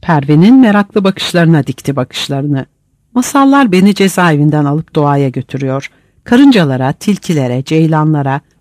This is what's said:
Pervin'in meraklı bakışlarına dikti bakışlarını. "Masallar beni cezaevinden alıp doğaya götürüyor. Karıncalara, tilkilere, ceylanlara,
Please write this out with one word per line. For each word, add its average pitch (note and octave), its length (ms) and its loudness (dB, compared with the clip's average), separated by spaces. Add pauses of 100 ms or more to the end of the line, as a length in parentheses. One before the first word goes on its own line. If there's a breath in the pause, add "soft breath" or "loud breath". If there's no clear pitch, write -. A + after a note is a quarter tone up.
Pervin'in D#3 520 2
meraklı G#3 500 2
bakışlarına E3 600 0
dikti C#3 300 -6
bakışlarını. C3+ 720 -6 (480)
"Masallar C4+ 580 0
beni F#3+ 220 2
cezaevinden D#3 680 0
alıp D3 300 -6
doğaya C#3+ 340 0
götürüyor. C3+ 640 -8 (340)
Karıncalara, E3+ 680 2
tilkilere, C3+ 720 -4
ceylanlara, D#3 760 0 (200)